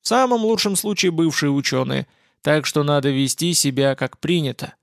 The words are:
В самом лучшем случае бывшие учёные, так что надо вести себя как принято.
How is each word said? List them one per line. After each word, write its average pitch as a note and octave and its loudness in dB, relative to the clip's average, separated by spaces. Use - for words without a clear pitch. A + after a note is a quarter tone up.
В - -8
самом A#3+ 2
лучшем G#3+ 0
случае G3 0
бывшие D#3+ 0
учёные, C3+ -2
так D3+ 0
что D3+ 0
надо C#3+ 2
вести C#3 0
себя C#3 0
как - -6
принято. E3 -4